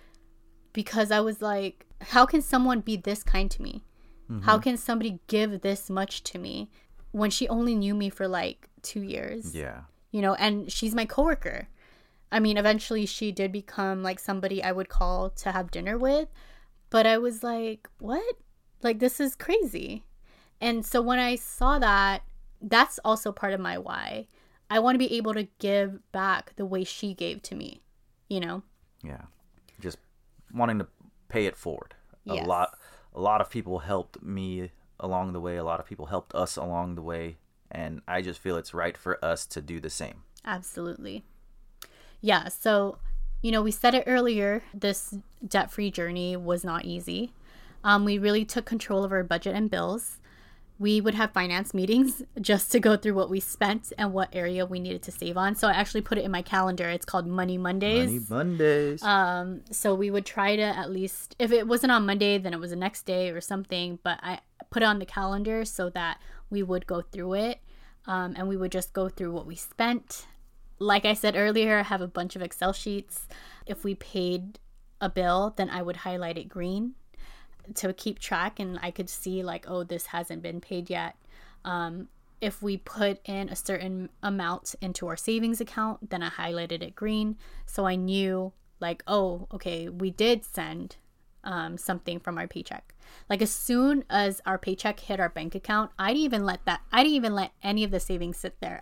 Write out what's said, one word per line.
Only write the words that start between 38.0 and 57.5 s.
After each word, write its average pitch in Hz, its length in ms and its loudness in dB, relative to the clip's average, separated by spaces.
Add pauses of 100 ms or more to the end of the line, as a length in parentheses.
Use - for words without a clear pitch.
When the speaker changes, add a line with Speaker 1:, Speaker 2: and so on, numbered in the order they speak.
Speaker 2:
I 90 140 -2
just 90 200 -6
feel 87 160 -2
it's - 160 -8
right 87 240 -2
for - 260 -4
us 82 240 0
to - 140 -8
do 82 180 -8
the 78 100 -8
same. - 340 -10 (200)
Speaker 1:
Absolutely. 185 800 -8 (1000)
Yeah. 180 280 4
So, 202 480 2 (440)
you 226 100 0
know, 220 100 4
we 214 100 2
said 240 240 6
it 254 100 4
earlier, 233 580 4 (100)
this 202 420 -2 (320)
debt-free 196 440 0
journey 180 440 -2
was 175 300 0
not 170 200 -2
easy. 175 480 -6 (500)
Um, 202 200 8
we 208 140 4
really 208 260 4
took 220 220 -2
control 202 400 0
of 190 80 -2
our 185 100 2
budget 175 320 0
and 208 160 2
bills. 185 460 -2 (600)
We 208 240 4
would 214 140 2
have 214 180 2
finance 180 400 0
meetings 240 580 4
<laughs> 220 100 -8
just 202 300 4
to 233 80 8
go 214 180 8
through 208 160 0
what 190 160 2
we 190 120 2
spent - 560 -2
and 202 160 0
what 190 200 0
area 180 320 -2
we 180 140 -6
needed 180 240 -6
to - 80 -12
save 175 260 -4
on. 196 180 2
So 220 120 2
I 202 60 6
actually 208 280 2
put 214 160 0
it 208 80 0
in 190 60 0
my 180 100 -2
calendar. 185 480 2
It's 170 160 -2
called 180 220 -2
Money 185 300 0